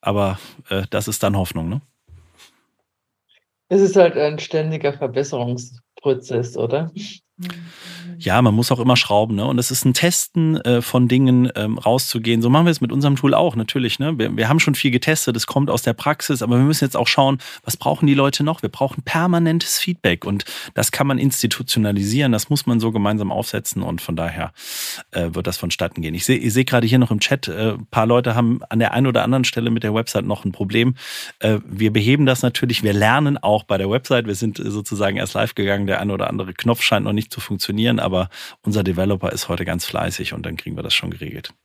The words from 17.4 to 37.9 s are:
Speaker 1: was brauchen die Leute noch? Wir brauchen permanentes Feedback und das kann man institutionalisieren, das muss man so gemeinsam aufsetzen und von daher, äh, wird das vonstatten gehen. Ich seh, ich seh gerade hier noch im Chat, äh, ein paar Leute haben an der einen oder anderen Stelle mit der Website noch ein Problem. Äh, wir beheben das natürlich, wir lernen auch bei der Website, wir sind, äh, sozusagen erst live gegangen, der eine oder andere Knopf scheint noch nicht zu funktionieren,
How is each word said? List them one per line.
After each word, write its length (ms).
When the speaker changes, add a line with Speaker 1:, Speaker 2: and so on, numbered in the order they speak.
Speaker 1:
was 120
brauchen 300
die 80
Leute 300
noch? 180
Wir 60
brauchen 340
permanentes 760
Feedback 460
und 200
das 180
kann 160
man 100
institutionalisieren, 1120
das 180
muss 180
man 120
so 140
gemeinsam 400
aufsetzen 500
und 180
von 140
daher, 380
äh, 220
wird 160
das 80
vonstatten 460
gehen. 120
Ich 120
seh, 100
ich 160
seh 120
gerade 220
hier 120
noch 120
im 80
Chat, 300
äh, 240
ein 140
paar 200
Leute 300
haben 320
an 100
der 140
einen 160
oder 160
anderen 200
Stelle 260
mit 120
der 120
Website 320
noch 180
ein 80
Problem. 420
Äh, 240
wir 280
beheben 340
das 160
natürlich, 420
wir 80
lernen 460
auch 260
bei 140
der 120
Website, 360
wir 100
sind, 240
äh, 100
sozusagen 460
erst 180
live 220
gegangen, 320
der 100
eine 140
oder 180
andere 220
Knopf 300
scheint 220
noch 80
nicht 200
zu 80
funktionieren, 580